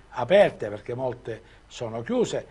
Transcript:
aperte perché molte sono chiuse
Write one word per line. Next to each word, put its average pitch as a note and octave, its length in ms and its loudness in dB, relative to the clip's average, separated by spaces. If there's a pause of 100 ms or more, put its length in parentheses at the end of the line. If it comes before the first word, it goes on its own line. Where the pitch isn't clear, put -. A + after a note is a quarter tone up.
aperte C3+ 600 4
perché G#2 240 -8
molte A#2+ 480 -8 (260)
sono A2+ 340 -8
chiuse D3+ 500 -2